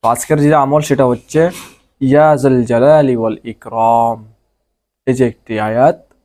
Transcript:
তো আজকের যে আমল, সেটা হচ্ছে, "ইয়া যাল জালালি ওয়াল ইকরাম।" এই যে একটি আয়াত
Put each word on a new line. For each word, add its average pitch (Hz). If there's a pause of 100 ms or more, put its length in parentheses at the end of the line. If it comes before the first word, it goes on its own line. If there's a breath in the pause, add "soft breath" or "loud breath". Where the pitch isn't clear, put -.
তো 113
আজকের 147
যে 147
আমল, 143
সেটা 139
হচ্ছে, 151 (500 loud breath)
"ইয়া 147
যাল 127
জালালি 131
ওয়াল 113
ইকরাম।" 113 (720)
এই 131
যে 123
একটি 110
আয়াত 120 (200)